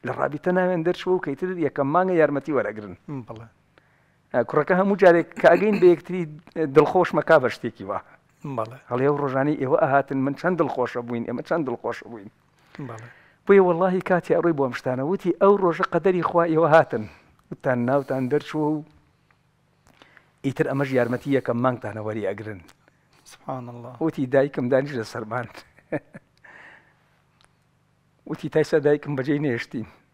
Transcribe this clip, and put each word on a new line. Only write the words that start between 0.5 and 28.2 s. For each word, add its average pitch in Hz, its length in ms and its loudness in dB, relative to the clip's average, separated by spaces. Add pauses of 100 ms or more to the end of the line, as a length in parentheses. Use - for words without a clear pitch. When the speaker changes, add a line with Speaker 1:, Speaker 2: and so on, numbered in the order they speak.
Speaker 1:
ناوێن 180 280 0
دەرچووە 180 300 -2
و 175 100 -2
کەیتر 151 220 -6 (180)
یەکەم 139 280 -2
مانگە 185 260 0
یارمەتی 143 360 0
وەرەگرن. 104 380 -4 (140)
Speaker 2:
مم، 139 200 -10
بەڵێ. 113 180 -18 (880)
Speaker 1:
ئە، 123 140 4
کوڕەکە 151 320 2
هەموو 196 220 2
جارێک 170 260 8 (120)
کە 185 120 4
ئەگەین 196 280 2
بە 180 120 8
یەکتری 180 300 -2 (540)
دڵخۆش 156 420 4
مەکا 160 240 4
بە 120 120 0
شتێکی 107 300 -10
وا. 95 140 -8 (580)
Speaker 2:
بەڵێ. 117 200 -8 (140)
Speaker 1:
هەڵێ: 123 180 -2
"ئەو 147 140 2
ڕۆژانەی 135 400 -2
ئێوە 135 200 0
ئەهاتن، 139 420 0
من 139 160 -2
چەند 180 200 -2
دڵخۆشە 123 460 -2
بووین، 117 220 -6
ئێمە 123 200 -8
چەند 165 200 -2
دڵخۆشە 117 420 -8
بووین." 107 200 -16 (580)
Speaker 2:
بەڵێ. 113 200 -16 (380)
Speaker 1:
بۆیە 196 200 8
وەڵڵاهی 180 420 0
کاتی 170 280 2
ئەڕووی 165 220 2
بۆ 139 80 2
ئەم 123 120 -6
شتانە، 127 320 -4
وتی: 190 200 -2 (100)
"ئەو 202 220 6
ڕۆژە 170 300 0
قەدەری 175 360 2
خوا 170 240 2
ئێوە 156 220 2
هاتن. 135 300 4 (460)
وتان 127 280 -2 (100)
ناوتان 135 340 -2 (100)
دەرچووە 147 420 -2
و 151 80 -8 (1600)
ئیتر 139 260 -2
ئەمەش 135 280 -4
یارمەتی 123 380 -2
یەکەم 120 280 -2
مانگتانە 110 420 -4
وەری 107 220 -6
ئەگرن." 104 320 -10 (680)
Speaker 2:
سبحان 127 380 -12
الله. 120 340 -12
Speaker 1:
وتی: 156 240 -2
"دایکم 135 420 0
دانیش 135 240 2
لە 117 120 -6
سەرمان." 117 440 -8 (440)
<laughs> 147 80 -4 (2250)